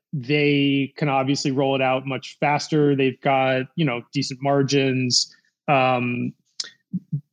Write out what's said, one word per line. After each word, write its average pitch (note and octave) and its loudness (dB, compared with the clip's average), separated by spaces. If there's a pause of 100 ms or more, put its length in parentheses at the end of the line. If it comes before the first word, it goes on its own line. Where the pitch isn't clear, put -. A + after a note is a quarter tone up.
(120)
they C#3 0
can D3+ -2
obviously C3+ 0
roll C3+ 0
it C3 -2
out C3 0
much C3 -10
faster. D3 2
They've C3 0
got, C3 0
you E3+ 0
know, A#2+ -2 (100)
decent C3 -6
margins. C3+ 0 (360)
Um, B2 0 (1000)